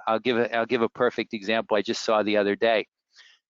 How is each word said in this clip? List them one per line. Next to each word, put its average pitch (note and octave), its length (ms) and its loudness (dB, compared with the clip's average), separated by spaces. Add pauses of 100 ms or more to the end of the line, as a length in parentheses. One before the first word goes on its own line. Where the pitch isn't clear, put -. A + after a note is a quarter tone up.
I'll A2 120 0
give A#2 200 0
a, A2+ 180 0
I'll A#2 100 0
give A#2+ 160 0
a A2 60 2
perfect - 460 -2
example A2 420 -2
I G#2 60 2
just A2 220 -6
saw G#2+ 180 2
the G#2 160 0
other G2+ 180 2
day. A2+ 300 0 (640)